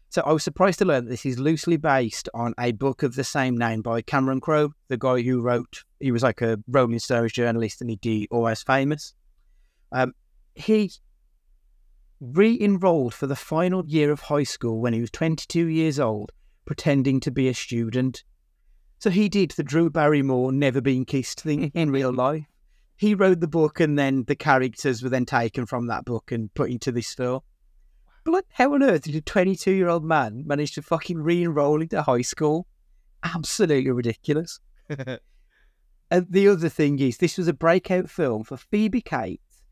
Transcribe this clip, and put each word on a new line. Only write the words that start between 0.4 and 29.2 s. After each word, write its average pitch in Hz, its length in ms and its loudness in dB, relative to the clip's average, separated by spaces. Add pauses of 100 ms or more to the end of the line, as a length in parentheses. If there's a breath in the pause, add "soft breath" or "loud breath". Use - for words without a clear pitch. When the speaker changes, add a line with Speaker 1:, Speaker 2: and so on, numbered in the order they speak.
Speaker 1:
surprised 180 360 0
to 190 60 4
learn 135 200 2
that 117 60 -10
this 120 140 -8
is 127 120 -4
loosely 156 400 0
based 135 560 0
on 117 260 -4
a 123 120 0
book 131 320 -2
of 123 120 0
the 139 80 -4
same 131 320 -2
name 113 280 -2
by 117 180 -2
Cameron 131 400 -2
Crowe, 151 320 0 (140)
the 127 100 -4
guy 127 240 0
who 123 200 0
wrote, 123 420 -2 (160)
he 135 120 0
was, 117 120 2
like, 120 180 0
a 113 160 0 (100)
Rolling 123 320 2
Stones 117 320 0
journalist 117 500 -2
and 123 80 -6
he 110 80 -6
did 110 340 -2
Almost 113 340 -2
Famous. 139 480 -2 (800)
Um, 127 220 -2 (420)
he 214 360 0 (1300)
re-enrolled 180 920 2
for - 140 -6
the 135 80 -2
final 180 500 -2
year 147 260 2
of 143 100 -4
high 147 220 0
school 113 360 -4
when 120 140 0
he 113 80 0
was 117 100 -6
twenty-two 165 560 -2
years 160 320 0
old, 110 320 -2 (340)
pretending 139 540 2
to 139 120 -4
be 131 160 0
a 127 60 0
student. 120 680 -4 (760)
So - 120 0
he 196 200 2
did 190 220 0
the 165 120 -6
Drew 160 260 2
Barrymore 139 640 2
never 135 300 0
been 131 240 0
kissed - 360 -4
thing 151 300 -2
<laughs> - 40 -10
in 160 160 0
real 135 200 0
life. 139 340 -2 (520)
He 208 180 2
wrote 190 240 4
the 170 80 0
book, 156 320 2
and 151 180 4
then 135 280 0
the 147 100 0
characters 131 680 0
were 127 80 -4
then 127 160 0
taken 120 400 -2
from 120 220 -6
that 113 160 -6
book 120 280 -8
and 113 220 -6
put 139 160 -2
into 123 220 -4
this 117 220 -6
film. 127 280 -4 (840)
But, 320 80 0
like, 370 180 0
how 277 220 2
on 277 100 4
earth 190 200 4
did 151 120 -6
a 156 60 -2